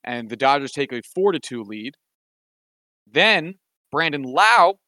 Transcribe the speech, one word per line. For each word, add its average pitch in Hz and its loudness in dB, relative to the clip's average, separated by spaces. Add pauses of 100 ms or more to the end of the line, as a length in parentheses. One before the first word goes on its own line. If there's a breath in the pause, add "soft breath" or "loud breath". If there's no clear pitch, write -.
and 120 -10
the 113 -10
Dodgers 139 0
take 139 -6
a 120 -8 (140)
four 190 2
to 160 -2
two 120 -10
lead. 107 -12 (1200)
Then 180 2 (360)
Brandon 147 -2
Lowe 190 4